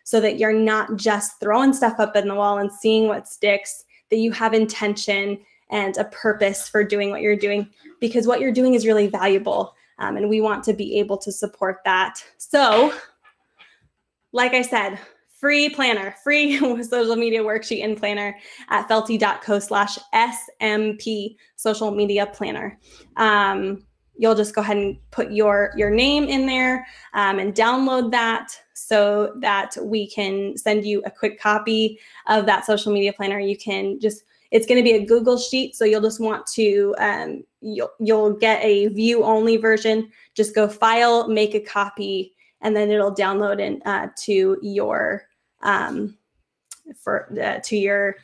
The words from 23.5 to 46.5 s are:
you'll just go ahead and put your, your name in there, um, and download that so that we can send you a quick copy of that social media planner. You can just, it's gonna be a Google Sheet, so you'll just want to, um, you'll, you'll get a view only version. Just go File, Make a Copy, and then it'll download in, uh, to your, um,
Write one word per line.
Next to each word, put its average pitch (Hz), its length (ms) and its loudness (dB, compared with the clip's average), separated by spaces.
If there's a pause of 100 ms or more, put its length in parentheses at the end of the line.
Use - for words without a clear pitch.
you'll 220 180 4
just 208 200 -2
go 214 60 0
ahead 208 160 -2
and 202 220 -2 (140)
put - 180 -4
your, 202 460 2
your 208 140 0
name 277 340 2
in 269 220 -2
there, 254 400 -2 (280)
um, 196 240 0
and 196 160 -4
download 254 560 2
that 226 380 -2 (260)
so 208 640 2
that 202 460 -2
we 208 260 -4
can 196 500 -4
send 208 260 0
you 208 220 -2
a 202 40 -8
quick 208 300 -6
copy 220 580 0 (300)
of 214 180 4
that 202 200 2
social 208 260 0
media 202 200 0
planner. 202 260 -4
You 196 180 -2
can 196 420 -4
just, 214 260 -4 (260)
it's 220 160 4
gonna 247 160 6
be 226 100 6
a 208 140 2
Google 240 320 4
Sheet, 262 360 -4
so 226 120 0
you'll 214 160 4
just 220 180 -2
want 220 280 -4
to, 202 500 2
um, 156 460 -4 (180)
you'll, 214 360 -6
you'll 214 340 2
get 214 300 2
a 208 260 4
view 220 360 2
only 220 320 4
version. 220 540 0 (240)
Just 214 200 -2
go 208 140 4
File, 233 600 2
Make 214 260 0
a 208 60 0
Copy, 196 760 -6 (260)
and 214 160 0
then 208 140 2
it'll 202 240 2
download 202 440 -2
in, 202 280 -6
uh, 202 220 -4 (160)
to 190 360 2
your, 202 680 -4 (340)
um, 202 540 -4 (840)